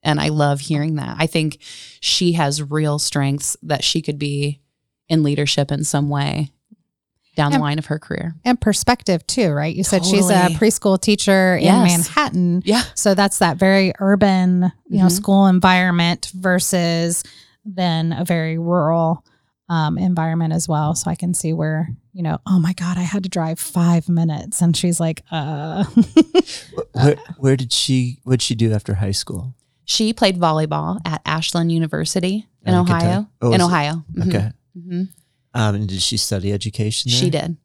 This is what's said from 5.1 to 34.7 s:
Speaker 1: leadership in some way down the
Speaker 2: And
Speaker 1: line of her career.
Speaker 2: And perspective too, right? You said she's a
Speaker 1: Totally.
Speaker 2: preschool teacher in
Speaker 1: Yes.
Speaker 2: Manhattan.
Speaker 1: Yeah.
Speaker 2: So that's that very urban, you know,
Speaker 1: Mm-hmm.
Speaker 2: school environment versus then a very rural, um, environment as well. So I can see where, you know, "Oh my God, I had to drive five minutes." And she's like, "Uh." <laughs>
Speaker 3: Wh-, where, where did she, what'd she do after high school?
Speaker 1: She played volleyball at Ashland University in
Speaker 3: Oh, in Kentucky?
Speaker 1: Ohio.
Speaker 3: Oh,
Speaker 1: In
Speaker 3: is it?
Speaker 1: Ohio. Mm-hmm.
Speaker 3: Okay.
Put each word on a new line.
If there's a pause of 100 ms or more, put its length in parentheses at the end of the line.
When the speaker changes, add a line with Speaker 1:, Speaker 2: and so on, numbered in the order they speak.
Speaker 1:
leadership
in
some
way (840)
down
the
Speaker 2:
And
Speaker 1:
line
of
her
career. (100)
Speaker 2:
And
perspective
too,
right?
You
said
she's
a (140)
Speaker 1:
Totally.
Speaker 2:
preschool
teacher
in
Speaker 1:
Yes.
Speaker 2:
Manhattan.
Speaker 1:
Yeah. (120)
Speaker 2:
So
that's
that
very
urban, (160)
you
know,
Speaker 1:
Mm-hmm.
Speaker 2:
school
environment
versus (420)
then
a
very
rural, (440)
um,
environment
as
well.
So
I
can
see
where, (220)
you
know,
"Oh
my
God,
I
had
to
drive
five
minutes."
And
she's
like,
"Uh."
<laughs> (800)
Speaker 3:
Wh-,
where, (220)
where
did
she,
what'd
she
do
after
high
school? (300)
Speaker 1:
She
played
volleyball
at
Ashland
University (200)
in
Speaker 3:
Oh,
in
Kentucky?
Speaker 1:
Ohio. (120)
Speaker 3:
Oh,
Speaker 1:
In
Speaker 3:
is
it?
Speaker 1:
Ohio. (200)
Mm-hmm.
Speaker 3:
Okay. (260)